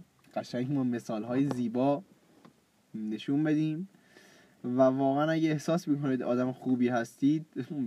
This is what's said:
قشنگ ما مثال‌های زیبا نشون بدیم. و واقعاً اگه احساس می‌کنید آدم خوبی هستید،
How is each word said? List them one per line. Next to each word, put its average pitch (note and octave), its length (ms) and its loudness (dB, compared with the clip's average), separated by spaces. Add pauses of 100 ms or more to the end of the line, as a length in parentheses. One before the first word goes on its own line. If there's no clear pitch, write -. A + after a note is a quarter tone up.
(340)
قشنگ B2+ 380 -4
ما C3+ 120 2
مثال‌های A#2+ 720 -2
زیبا B2 480 0 (920)
نشون A2 500 -2
بدیم. D#3 440 0 (760)
و B2 180 2
واقعاً C3+ 480 2
اگه D#3+ 200 2
احساس D#3+ 380 -2
می‌کنید C#3 340 0
آدم B2+ 300 0
خوبی B2 360 0
هستید، C3+ 580 0 (400)